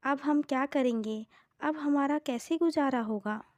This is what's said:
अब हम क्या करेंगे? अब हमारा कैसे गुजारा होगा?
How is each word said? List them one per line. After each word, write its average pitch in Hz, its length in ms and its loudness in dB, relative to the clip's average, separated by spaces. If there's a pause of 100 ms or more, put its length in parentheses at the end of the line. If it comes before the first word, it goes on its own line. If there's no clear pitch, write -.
अब 277 180 0
हम 294 220 2
क्या 269 240 0
करेंगे? 226 600 -2 (340)
अब 311 160 -2
हमारा 285 420 2
कैसे 294 380 -4
गुजारा 302 440 2
होगा? 214 420 -4 (160)